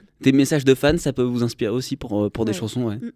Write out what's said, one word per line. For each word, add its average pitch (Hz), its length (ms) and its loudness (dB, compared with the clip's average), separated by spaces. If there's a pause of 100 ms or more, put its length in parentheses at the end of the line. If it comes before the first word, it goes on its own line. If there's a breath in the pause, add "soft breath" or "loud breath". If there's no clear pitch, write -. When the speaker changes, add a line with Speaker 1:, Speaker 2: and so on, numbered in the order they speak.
Speaker 1:
<laughs> - 160 -20
Speaker 2:
Des 135 120 4
messages 135 320 4
de 131 100 6
fans, 151 240 2
ça 143 140 -4
peut 127 100 -2
vous 123 200 0
inspirer 117 300 -2
aussi 127 240 -4
pour, 104 280 -2
euh, 104 60 0
pour 113 140 -4
des 107 80 0
Speaker 1:
Ouais. 92 60 -6
Speaker 2:
chansons, 120 260 -4
ouais. 107 120 -4
Speaker 1:
Mm, 233 200 -12